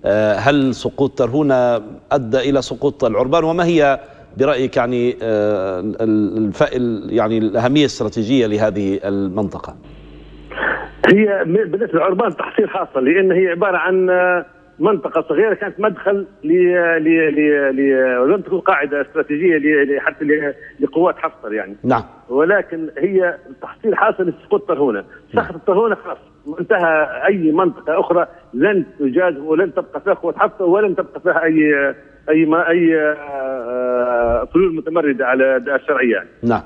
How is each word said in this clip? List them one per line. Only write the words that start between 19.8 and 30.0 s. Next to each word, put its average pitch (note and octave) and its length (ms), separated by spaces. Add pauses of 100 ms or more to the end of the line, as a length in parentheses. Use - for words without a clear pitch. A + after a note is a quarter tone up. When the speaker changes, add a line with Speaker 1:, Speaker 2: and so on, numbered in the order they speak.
Speaker 2:
ل-، C3 40
حتى D#3 260
ل-، D3 280 (260)
لقوات D#3 380
حفتر A#2+ 360
يعني. G2+ 300
Speaker 1:
نعم. B2 200 (260)
Speaker 2:
ولكن D#3+ 680
هي F3+ 400 (240)
تحصيل - 360
حاصل G3+ 260
لسقوط F#3 440
ترهونة. C3 360 (300)
Speaker 1:
نعم. G#3 120
Speaker 2:
سقط E3 220
ترهونة G#3 280
خلاص، - 220 (420)
انتهى. D#3+ 680
أي F3 240
منطقة E3+ 480
أخرى F3 280 (260)
لن F3+ 300 (160)
تجاز D3 380
ولن D#3 360
تبقى - 280